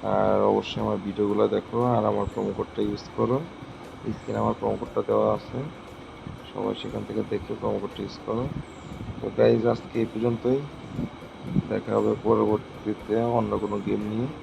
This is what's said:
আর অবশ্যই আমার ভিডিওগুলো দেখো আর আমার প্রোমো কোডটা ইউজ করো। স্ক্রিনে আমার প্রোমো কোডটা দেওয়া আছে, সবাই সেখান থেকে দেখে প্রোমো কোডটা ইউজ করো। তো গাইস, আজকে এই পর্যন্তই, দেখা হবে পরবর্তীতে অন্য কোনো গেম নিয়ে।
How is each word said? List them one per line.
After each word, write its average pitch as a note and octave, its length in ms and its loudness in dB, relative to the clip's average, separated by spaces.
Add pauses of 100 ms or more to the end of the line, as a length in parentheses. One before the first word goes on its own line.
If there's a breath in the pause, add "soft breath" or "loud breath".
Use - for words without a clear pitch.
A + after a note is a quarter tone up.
(180)
আর G2+ 200 6 (120)
অবশ্যই G#2 340 2
আমার G#2+ 220 0
ভিডিওগুলো G#2 380 4 (100)
দেখো A2 240 -2 (160)
আর G#2+ 160 4
আমার G2+ 220 2
প্রোমো G2+ 260 -2
কোডটা - 300 -4
ইউজ G#2 160 -4 (140)
করো। A#2 200 4 (760)
স্ক্রিনে G#2+ 300 -4
আমার A2 140 2
প্রোমো G#2 220 0
কোডটা A2 280 -2
দেওয়া G#2+ 280 6
আছে, A#2 220 -8 (920)
সবাই G2+ 320 -2
সেখান G#2 260 -6
থেকে G#2+ 140 -2 (100)
দেখে G2+ 280 -4
প্রোমো G#2 220 0
কোডটা G2+ 200 -8
ইউজ G2 140 -8 (100)
করো। A#2 180 0 (720)
তো - 80 -6 (120)
গাইস, A#2 240 6 (100)
আজকে - 300 -4
এই A2 100 0
পর্যন্তই, A#2+ 460 2 (1120)
দেখা G#2 240 -2
হবে G#2+ 160 4 (140)
পরবর্তীতে G#2+ 880 2 (240)
অন্য G#2+ 140 2 (100)
কোনো G2+ 140 -2 (100)
গেম G#2 140 2 (100)
নিয়ে। A2+ 160 0 (160)